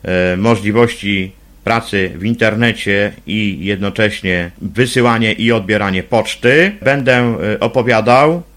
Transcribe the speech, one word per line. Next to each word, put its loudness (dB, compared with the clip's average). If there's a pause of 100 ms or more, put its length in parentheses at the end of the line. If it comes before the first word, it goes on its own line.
e, 0
możliwości 0 (320)
pracy -2
w -8
internecie 0 (160)
i -4
jednocześnie -2 (100)
wysyłanie 0
i 0
odbieranie 0
poczty 2 (100)
będę, 0 (180)
e, -8
opowiadał. 2 (160)